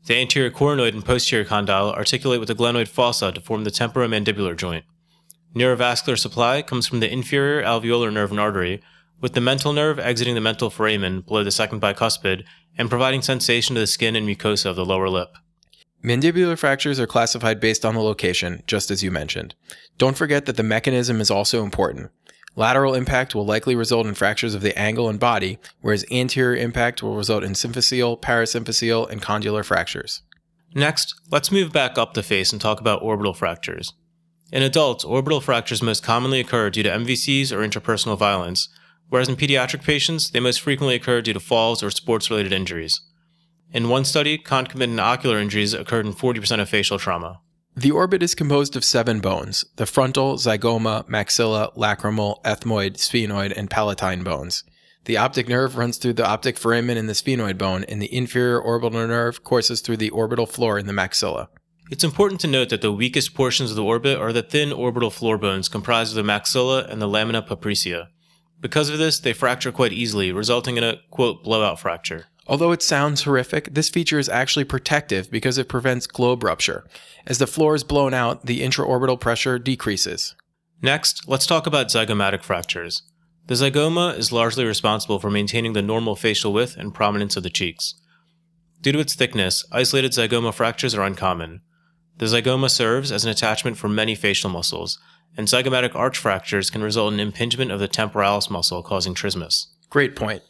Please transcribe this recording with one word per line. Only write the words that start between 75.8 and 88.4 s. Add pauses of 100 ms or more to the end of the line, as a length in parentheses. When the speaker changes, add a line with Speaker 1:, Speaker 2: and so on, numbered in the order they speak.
Speaker 2:
globe
rupture. (420)
As
the
floor
is
blown
out,
the
intraorbital
pressure
decreases. (480)
Speaker 1:
Next,
let's
talk
about
zygomatic
fractures. (440)
The
zygoma
is
largely
responsible
for
maintaining
the
normal
facial
width
and
prominence
of
the
cheeks. (840)